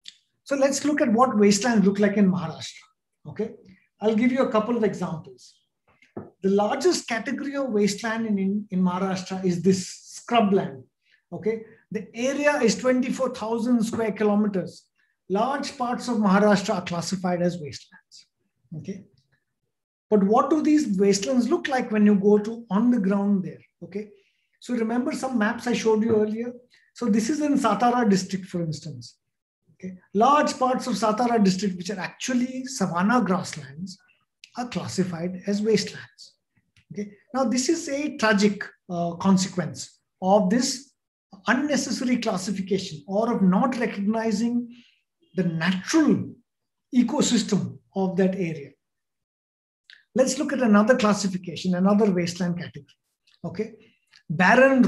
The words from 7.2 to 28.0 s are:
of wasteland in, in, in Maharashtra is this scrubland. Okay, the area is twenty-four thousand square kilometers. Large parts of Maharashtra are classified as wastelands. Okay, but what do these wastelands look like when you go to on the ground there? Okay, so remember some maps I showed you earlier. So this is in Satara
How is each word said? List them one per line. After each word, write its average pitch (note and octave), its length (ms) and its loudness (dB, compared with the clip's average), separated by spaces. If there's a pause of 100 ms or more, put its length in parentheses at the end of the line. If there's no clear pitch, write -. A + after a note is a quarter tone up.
of C#4 140 -4
wasteland A3 560 -2
in, G#3 140 -2
in, G3 320 -2
in F#3 100 0
Maharashtra F#3 640 -2
is F3 160 0
this - 600 -2
scrubland. G3+ 600 0 (480)
Okay, F3+ 320 -6 (280)
the G#3 240 -8
area C#4+ 460 0
is A3+ 140 4
twenty-four B3+ 600 0
thousand A#3 480 0
square A3 280 -2
kilometers. G#3 760 -2 (440)
Large B3 480 -2
parts A#3+ 300 -4
of A#3 100 -2
Maharashtra G3+ 580 4
are F3+ 60 -4
classified F3+ 600 -4
as F3 160 0
wastelands. - 680 -18 (500)
Okay, F#3+ 260 -12 (1040)
but G#3 140 4
what A#3+ 260 4
do D#4 140 2
these D4 340 2
wastelands G#3 520 2
look E4+ 180 -2
like B3+ 240 -2
when G#3+ 140 4
you G#3 100 6
go G3+ 240 4
to A#3 320 -8
on A3+ 180 2
the A#3+ 100 2
ground G3+ 440 0
there? D3+ 180 -12 (220)
Okay, G3+ 260 -12 (500)
so - 140 -8
remember A#3 380 -2
some C4 260 -4
maps A3+ 300 -2
I A#3+ 60 2
showed A3 300 2
you A3+ 120 2
earlier. A3 380 -2 (400)
So - 120 -8
this G#3+ 240 2
is D4 120 -2
in D4 120 2
Satara A#3 560 2